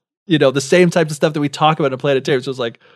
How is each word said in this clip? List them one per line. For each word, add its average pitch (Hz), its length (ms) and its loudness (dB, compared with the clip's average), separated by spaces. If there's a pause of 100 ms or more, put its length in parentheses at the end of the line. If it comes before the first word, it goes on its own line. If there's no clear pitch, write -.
(280)
you 160 100 2
know, 151 140 4
the 139 100 -2
same 175 300 4
types 165 200 0
of 156 40 -10
stuff 160 180 -2
that 151 80 -4
we 143 80 -2
talk 151 300 0
about 151 80 0
in 131 60 -4
a 127 40 -6
planetarium. 135 460 -2
So 139 80 -8
it's 127 80 -10
like, 117 200 -8 (160)